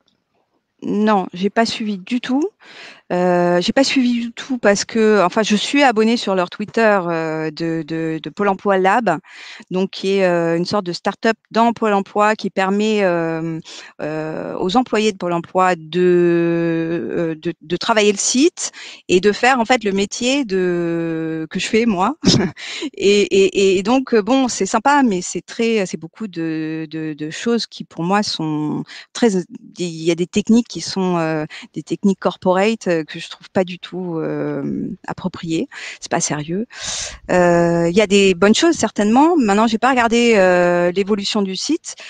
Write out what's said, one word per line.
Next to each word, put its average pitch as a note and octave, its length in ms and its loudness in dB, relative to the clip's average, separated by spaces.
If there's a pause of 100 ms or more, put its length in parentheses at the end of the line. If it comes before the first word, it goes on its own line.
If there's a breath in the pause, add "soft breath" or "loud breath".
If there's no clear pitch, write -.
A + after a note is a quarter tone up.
(840)
non, G3+ 500 0
j'ai F#3 160 -2
pas A3+ 160 0
suivi G#3 320 -6
du A#3 240 -6
tout. D4 300 -2 (600 loud breath)
Euh, F3 480 2
j'ai - 140 -2
pas C4+ 100 4
suivi B3 360 0
du A#3 120 -8
tout - 240 -8
parce G3+ 300 2
que, G#3+ 360 4
enfin, F3+ 200 2
je G#3 120 0
suis C#4+ 280 2
abonnée A3+ 340 4
sur G3+ 180 -2
leur F3 140 0
Twitter, G#3+ 580 0
euh, D#3+ 440 -4
de, E3 360 -4
de, D#3+ 360 -4
de D3+ 80 -10
Pôle G3+ 180 -2
emploi G3 300 0
Lab, F#3+ 400 2 (520 loud breath)
donc F#3 200 -2
qui G3 220 -4
est, G3 120 2
euh, E3+ 320 2
une F3 80 0
sorte G3 220 -2
de F3 80 -6
start-up A3 420 -2 (140)
dans A3+ 240 2
Pôle G#3+ 180 0
emploi G#3 440 0
qui G3+ 120 -6
permet, G3+ 560 0
euh, E3 560 -2 (400 loud breath)
euh, D#3 580 -8
aux F#3 200 0
employés G#3+ 340 0
de F#3+ 60 -10
Pôle F3 160 -2
emploi F#3 420 0
de, D#3+ 140 -16 (100)
euh, E3+ 1300 0
de, D#3+ 260 -8
de E3 160 -8
travailler G#3 360 2
le G3 60 -2
site - 540 0 (360 loud breath)
et F3+ 120 4
de G#3 100 2
faire B3 300 2
en G#3+ 60 0
fait B3+ 180 2
le G3 80 -2
métier A#3+ 540 -2
de, E3+ 1040 -2
que F#3 100 -6
je - 60 -6
fais A#3 180 2
moi. G#3+ 400 0
<laughs> - 680 -2
Et, G3+ 280 4
et, F#3+ 560 2
et G3 40 -2
donc, B3 320 0
bon, A#3 340 2
c'est G3 180 -4
sympa, C#4 380 2
mais F#3 180 2
c'est - 220 -10
très, A3+ 420 -2
c'est F3+ 120 -8
beaucoup F3 300 -12
de, D#3+ 600 -6
de, D#3 240 -8
de D3+ 160 -10
choses A#3 360 -2
qui - 180 -14
pour - 200 -8
moi G3+ 180 2
sont D3+ 600 -4 (280 loud breath)
très, A3+ 200 2 (460)
il E3 240 -6
y E3 80 0
a E3+ 40 4
des F3 120 -2
techniques A3 420 2
qui E3+ 120 -10
sont, F#3 380 -2
euh, D#3+ 260 -2 (300 loud breath)
des - 80 -10
techniques - 380 -2
corporate, G3 680 0
euh, D#3+ 160 0
que E3 140 -14
je - 100 -14
trouve - 220 -20
pas F#3+ 140 2
du F3+ 140 -12
tout, F3 400 -8
euh, D3 680 -4 (180)
appropriées. E3+ 640 -6 (320 loud breath)
C'est - 100 -12
pas E3 100 -2
sérieux. D#3+ 460 -6 (640 loud breath)
Euh, E3+ 580 4
il F3 80 0
y A3 40 6
a G#3+ 60 4
des G3 280 4
bonnes G3 200 4
choses E4 220 2
certainement. A#3+ 600 2
Maintenant, A3 300 2
j'ai G#3+ 120 0
pas B3+ 120 2
regardé, A#3 460 4
euh, F3 560 4
l'évolution G3+ 500 -2
du F#3+ 140 -4
site. - 400 -6 (140 loud breath)